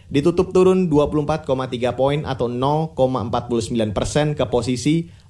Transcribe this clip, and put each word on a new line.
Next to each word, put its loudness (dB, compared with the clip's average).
ditutup 0
turun 4
dua 4
puluh -2
empat -4
koma -2
tiga -2
poin 0
atau -2
nol -2
koma 0
empat -2
puluh -2
sembilan -2
persen 0
ke -2
posisi 0